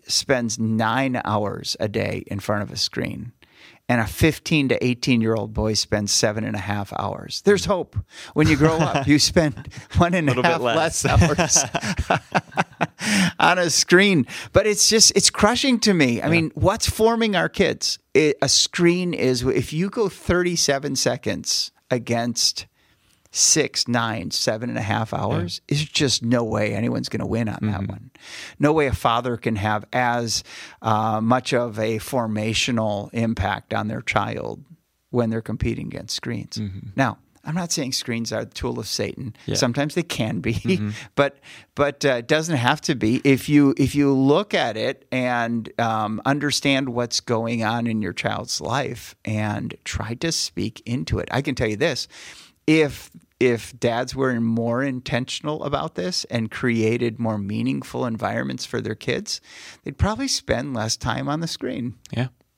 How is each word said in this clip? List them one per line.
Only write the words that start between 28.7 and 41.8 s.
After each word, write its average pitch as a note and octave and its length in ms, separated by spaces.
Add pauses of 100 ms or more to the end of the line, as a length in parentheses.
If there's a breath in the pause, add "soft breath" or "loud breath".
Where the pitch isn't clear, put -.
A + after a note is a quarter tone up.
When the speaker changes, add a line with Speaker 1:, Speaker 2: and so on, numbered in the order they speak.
Speaker 1:
way D3+ 160
a A#2+ 40
father A#2+ 440
can A2+ 180
have G#2+ 380
as, A#2+ 500 (400 loud breath)
uh, A2 380
much A#2+ 340
of A#2+ 240
a A2 220
formational A2 1120
impact G#2+ 600
on G#2+ 140
their A2+ 160
child A2 640 (460)
when A#2 200
they're A2+ 120
competing A2+ 440
against F#2+ 300
screens. A#2 400
Speaker 2:
Mm-hmm. G2+ 400
Speaker 1:
Now, B2+ 220 (260)
I'm D3+ 100
not F3 180
saying C3 200
screens A#2 400
are A2 120
the - 80
tool B2 280
of A2 80
Satan. - 460 (120)
Speaker 2:
Yeah. - 80
Speaker 1:
Sometimes C#3+ 400
they F3 80
can - 380
be, A#2 140
Speaker 2:
Mm-hmm. G#2 360 (120)
Speaker 1:
<laughs> - 120
but, C#3 240 (380 loud breath)
but, C#3+ 280